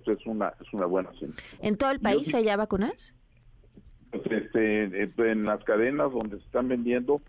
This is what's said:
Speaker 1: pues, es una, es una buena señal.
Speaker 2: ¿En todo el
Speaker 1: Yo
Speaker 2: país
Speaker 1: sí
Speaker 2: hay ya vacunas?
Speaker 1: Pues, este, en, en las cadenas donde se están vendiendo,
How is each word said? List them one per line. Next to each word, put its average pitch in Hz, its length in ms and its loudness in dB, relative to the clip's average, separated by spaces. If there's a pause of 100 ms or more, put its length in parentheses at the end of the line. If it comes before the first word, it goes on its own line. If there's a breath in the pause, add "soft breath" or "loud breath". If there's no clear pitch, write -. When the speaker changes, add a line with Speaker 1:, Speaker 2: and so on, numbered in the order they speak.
Speaker 1:
pues, 107 160 0
es - 60 -20
una, 107 340 -2
es - 140 -14
una 95 140 0
buena 92 320 0
señal. - 160 -10 (260 loud breath)
Speaker 2:
¿En 214 160 0
todo 269 140 2
el 269 60 -2
Speaker 1:
Yo - 60 -6
Speaker 2:
país 277 220 2
Speaker 1:
sí - 100 -2
Speaker 2:
hay 226 100 2
ya 202 120 2
vacunas? 214 560 -4 (960)
Speaker 1:
Pues, - 160 -10
este, 107 800 2
en, 95 120 -4
en 110 300 4
las 104 180 0
cadenas 131 480 2
donde 110 280 -6
se - 60 -18
están 127 240 -2
vendiendo, 123 600 0